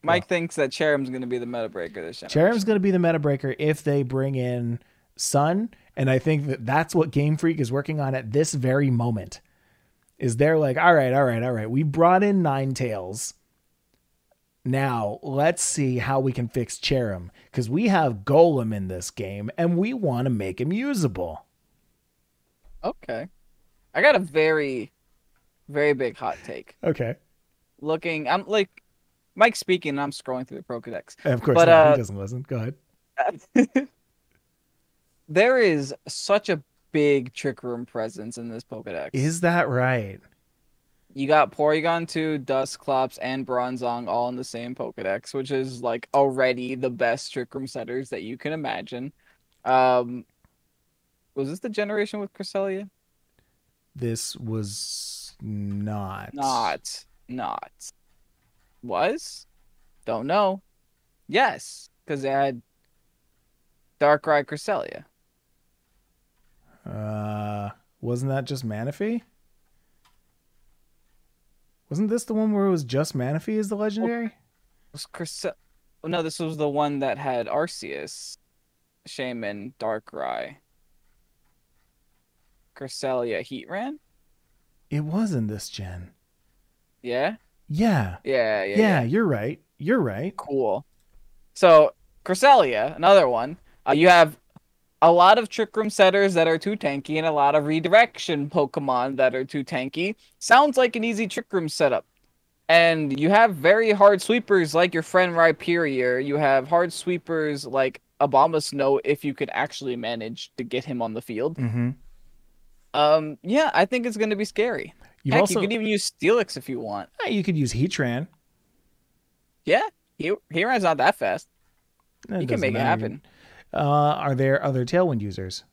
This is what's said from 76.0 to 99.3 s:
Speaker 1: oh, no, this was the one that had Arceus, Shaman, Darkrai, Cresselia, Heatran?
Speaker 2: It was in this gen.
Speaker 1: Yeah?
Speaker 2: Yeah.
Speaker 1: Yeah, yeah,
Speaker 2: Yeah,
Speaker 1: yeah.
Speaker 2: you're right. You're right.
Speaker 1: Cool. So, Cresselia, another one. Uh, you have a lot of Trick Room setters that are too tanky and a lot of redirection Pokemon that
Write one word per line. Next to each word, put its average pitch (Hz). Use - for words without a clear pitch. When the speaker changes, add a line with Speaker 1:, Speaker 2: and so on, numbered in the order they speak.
Speaker 1:
oh, 160
no, 165
this 160
was 160
the 147
one 143
that 135
had 131
Arceus, -
Shaman, 117
Darkrai, 71
Cresselia, 120
Heatran? 208
Speaker 2:
It 147
was 190
in 117
this 104
gen. 90
Speaker 1:
Yeah? 131
Speaker 2:
Yeah. 151
Speaker 1:
Yeah, 110
yeah, 98
Speaker 2:
Yeah, -
Speaker 1:
yeah. 196
Speaker 2:
you're 185
right. 131
You're 208
right. 151
Speaker 1:
Cool. 127
So, 160
Cresselia, 165
another 175
one. 123
Uh, -
you 156
have 170
a 165
lot 175
of 220
Trick -
Room 214
setters 196
that 165
are 165
too 202
tanky 143
and 160
a 160
lot 143
of 147
redirection 165
Pokemon 135
that 127